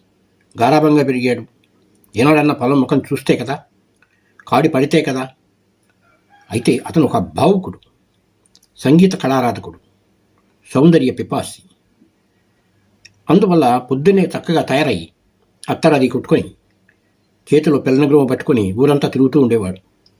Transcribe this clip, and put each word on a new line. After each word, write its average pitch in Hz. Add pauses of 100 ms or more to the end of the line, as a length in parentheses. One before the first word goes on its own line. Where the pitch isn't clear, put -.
(600)
గారాబంగా 147
పెరిగాడు. 123 (720)
ఏనాడన్నా 147
పొలం 135
ముఖం 135
చూస్తే 135
కదా, 123 (840)
కాడి 143
పడితే 139
కదా. 131 (1200)
అయితే 117
అతను 156
ఒక 120
భావుకుడు, 180 (960)
సంగీత 175
కళారాధకుడు, 123 (920)
సౌందర్య 139
పిపాసి. - (1700)
అందువల్ల 165
పొద్దున్నే 165
చక్కగా 165
తయారై 127 (640)
అత్తరాది 139
కొట్టుకొని - (1000)
చేతిలో 151
పెళ్ళనగ్రహం 139
పట్టుకొని 113
ఊరంతా 143
తిరుగుతూ 135
ఉండేవాడు. 110 (400)